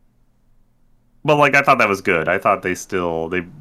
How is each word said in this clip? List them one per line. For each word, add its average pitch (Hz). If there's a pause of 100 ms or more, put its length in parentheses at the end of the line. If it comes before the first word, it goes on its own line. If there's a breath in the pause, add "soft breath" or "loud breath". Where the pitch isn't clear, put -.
(1300)
but, 151
like, 143
I 139
thought 139
that 107
was 95
good. 82
I 92
thought 98
they 92
still, 85
they, 87 (200)